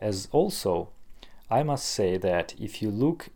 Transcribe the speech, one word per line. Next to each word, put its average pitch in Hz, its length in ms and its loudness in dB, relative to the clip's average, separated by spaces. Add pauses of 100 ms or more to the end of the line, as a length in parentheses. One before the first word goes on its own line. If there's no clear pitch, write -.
As 98 320 -2
also, 120 560 2 (600)
I 123 120 4
must 143 240 0
say 92 300 2
that 90 420 0
if 110 220 -8
you 107 100 0
look 139 460 0